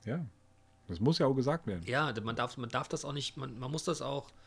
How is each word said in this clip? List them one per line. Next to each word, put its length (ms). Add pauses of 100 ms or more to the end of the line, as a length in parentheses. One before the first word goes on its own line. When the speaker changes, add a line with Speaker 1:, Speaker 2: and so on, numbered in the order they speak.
Speaker 1:
Ja. 200 (600)
Das 140
muss 180
ja 80
auch 80
gesagt 320
werden. 200
Speaker 2:
Ja, 260
d-, 100
man 120
darf, 220
man 140
darf 180
das 160
auch 80
nicht, 240
man, 220
man 120
muss 140
das 160
auch, 300 (160)